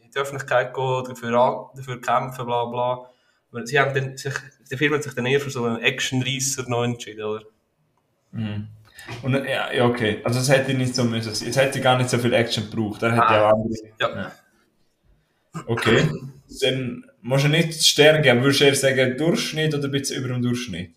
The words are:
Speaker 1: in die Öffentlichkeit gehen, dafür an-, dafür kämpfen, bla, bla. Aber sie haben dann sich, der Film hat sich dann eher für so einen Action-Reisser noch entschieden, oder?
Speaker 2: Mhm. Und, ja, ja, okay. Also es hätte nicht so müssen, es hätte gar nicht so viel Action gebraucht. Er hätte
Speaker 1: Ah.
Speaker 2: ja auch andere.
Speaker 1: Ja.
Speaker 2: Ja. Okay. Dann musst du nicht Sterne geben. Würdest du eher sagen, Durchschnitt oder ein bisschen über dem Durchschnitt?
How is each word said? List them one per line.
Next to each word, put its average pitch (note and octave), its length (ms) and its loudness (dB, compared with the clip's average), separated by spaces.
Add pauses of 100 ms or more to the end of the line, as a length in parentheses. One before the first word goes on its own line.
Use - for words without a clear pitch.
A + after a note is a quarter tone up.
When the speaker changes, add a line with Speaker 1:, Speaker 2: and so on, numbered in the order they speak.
Speaker 1:
in - 140 -20
die C#3 40 -4
Öffentlichkeit C3+ 560 -2
gehen, B2+ 340 -2
dafür A#2 260 -8
an-, C3 420 2
dafür C3 240 -10
kämpfen, B2+ 440 -2
bla, A#2+ 220 -2
bla. B2 420 -4 (440)
Aber A#2 140 -10
sie C#3+ 120 0
haben C3+ 160 2
dann C3+ 220 -4
sich, C3+ 180 -8 (360)
der B2+ 80 -6
Film D3+ 160 2
hat C#3+ 80 -2
sich - 120 -12
dann B2 120 -4
eher C#3 140 2
für C#3 100 -6
so B2 140 -4
einen A#2 140 -2
Action-Reisser B2+ 880 -2
noch A#2+ 160 0
entschieden, A2 400 -6
oder? G#2+ 200 -6 (880)
Speaker 2:
Mhm. G#2+ 340 -6 (560)
Und, C3 120 0
ja, C3+ 380 -2
ja, C3 140 2
okay. A2 380 0
Also B2 160 -2
es B2+ 80 -2
hätte C3 260 2
nicht B2+ 200 -2
so B2 100 0
müssen, A2+ 280 -4
es A#2+ 240 -6
hätte C3+ 240 0
gar B2+ 180 4
nicht B2 120 0
so A#2+ 80 2
viel A#2+ 140 0
Action A#2 380 0
gebraucht. G#2+ 320 -4
Er A#2 100 2
hätte A#2 140 4
Speaker 1:
Ah. A2 80 6
Speaker 2:
ja G#2+ 160 6
auch A2 40 6
andere. A2+ 220 -2 (240)
Speaker 1:
Ja. A2 160 -2
Speaker 2:
Ja. F#2+ 160 -8 (1300)
Okay. A#2+ 420 2 (540)
Dann C3 420 -2 (160)
musst C#3 240 0
du D3 40 4
nicht D#3+ 360 2
Sterne D3+ 380 8
geben. B2 200 6
Würdest C#3 180 4
du D3 40 6
eher C3+ 100 6
sagen, B2+ 440 2
Durchschnitt D#3 560 0
oder C#3 100 -4
ein C#3 60 -4
bisschen C3+ 320 -4
über B2 100 -4
dem B2 80 -2
Durchschnitt? A2 560 -4